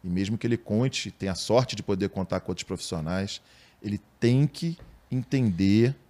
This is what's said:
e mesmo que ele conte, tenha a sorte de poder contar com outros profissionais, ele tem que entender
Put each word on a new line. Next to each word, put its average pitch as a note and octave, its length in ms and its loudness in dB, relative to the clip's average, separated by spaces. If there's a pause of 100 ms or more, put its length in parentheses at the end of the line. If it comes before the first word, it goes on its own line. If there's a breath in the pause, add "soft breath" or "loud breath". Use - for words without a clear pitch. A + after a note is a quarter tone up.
e F2+ 60 -8
mesmo G2 300 0
que - 80 -4
ele A#2 100 2
conte, A2 540 -2
tenha F#2+ 220 -6
a - 20 -4
sorte A#2 420 0
de G#2 60 -10
poder G2 260 0
contar F#2+ 320 -4
com - 100 -10
outros - 140 -6
profissionais, F2+ 800 -6 (400 soft breath)
ele G#2 180 -4 (180)
tem B2+ 280 4
que E3 320 -6 (340)
entender A#2 840 2 (160)